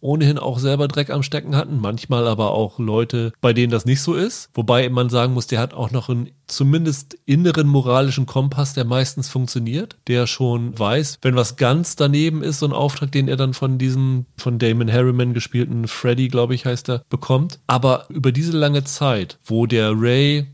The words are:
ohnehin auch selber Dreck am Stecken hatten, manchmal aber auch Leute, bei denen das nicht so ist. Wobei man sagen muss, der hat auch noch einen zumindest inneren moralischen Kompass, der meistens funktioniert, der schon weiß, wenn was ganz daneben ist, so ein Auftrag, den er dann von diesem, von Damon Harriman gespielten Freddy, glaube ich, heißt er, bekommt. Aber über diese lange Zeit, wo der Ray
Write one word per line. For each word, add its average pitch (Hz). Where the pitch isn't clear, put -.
ohnehin 147
auch 127
selber 139
Dreck 143
am 139
Stecken 151
hatten, 147
manchmal 113
aber 107
auch 107
Leute, 113
bei 120
denen 120
das 117
nicht 135
so 170
ist. 185
Wobei 123
man 123
sagen 123
muss, 123
der 117
hat 117
auch 117
noch 127
einen 120
zumindest 147
inneren 156
moralischen 131
Kompass, 135
der 131
meistens 127
funktioniert, 127
der 123
schon 120
weiß, 117
wenn 127
was 120
ganz 143
daneben 151
ist, 147
so 151
ein 143
Auftrag, 139
den 135
er 135
dann 131
von 131
diesem, 131
von 120
Damon 113
Harriman 123
gespielten 117
Freddy, 123
glaube 123
ich, 120
heißt 123
er, 123
bekommt. 131
Aber 127
über 131
diese 160
lange 147
Zeit, 127
wo 113
der 110
Ray 139